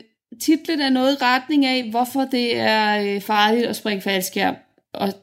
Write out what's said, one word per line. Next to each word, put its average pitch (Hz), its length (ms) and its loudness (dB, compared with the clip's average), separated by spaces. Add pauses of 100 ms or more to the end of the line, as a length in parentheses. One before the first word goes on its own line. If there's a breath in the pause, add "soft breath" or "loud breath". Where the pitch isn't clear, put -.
(420)
titlen 320 400 0
er 269 80 0
noget 262 240 2
i 277 80 -2
retning 262 440 2
af, 254 260 -2
hvorfor 247 400 -2
det 240 260 0
er, 214 440 2 (140)
øh, 202 60 -6
farligt 214 440 2
at 208 100 -4
springe 202 260 -4
faldskærm. 190 540 -2 (380)
Og 196 300 -4